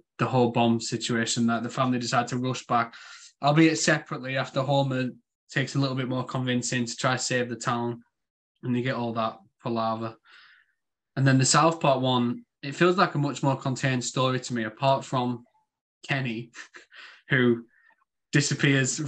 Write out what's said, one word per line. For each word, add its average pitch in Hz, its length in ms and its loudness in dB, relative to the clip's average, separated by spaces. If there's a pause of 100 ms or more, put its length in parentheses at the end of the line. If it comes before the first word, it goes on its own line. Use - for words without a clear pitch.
(180)
the 120 80 0
whole 120 240 2
bomb 117 300 2
situation, 117 680 -2
that 117 160 0
the 120 80 -6
family 127 300 0
decide 120 280 0
to 131 100 -4
rush 127 280 -4
back, 117 280 0 (460)
albeit 156 380 6
separately, 135 580 -2
after 131 260 -2
Homer 131 480 0 (380)
takes 135 280 -4
a - 20 2
little 131 180 0
bit 131 120 -4
more 127 160 -4
convincing 123 600 -2
to 117 120 -8
try 127 160 0
to 120 100 -2
save 123 260 -2
the 120 80 -8
town, 120 460 -4 (640)
and 123 100 -2
they 120 80 0
get 123 140 -4
all 117 160 -4
that 113 260 -4 (240)
palaver. 113 540 -4 (1000)
And 135 120 0
then 131 120 6
the 127 60 4
South 160 360 4
Park 135 200 4
one, 120 440 0 (180)
it 139 120 -8
feels 180 220 4
like - 180 2
a 160 40 -2
much 143 260 -2
more 135 120 2
contained 127 480 -4
story 127 360 -2
to 127 140 -8
me, 113 100 -2
apart 135 400 0
from 123 400 -4 (640)
Kenny, 120 440 -4 (400)
<laughs> - 380 -20
who 123 360 2 (680)
disappears 139 760 2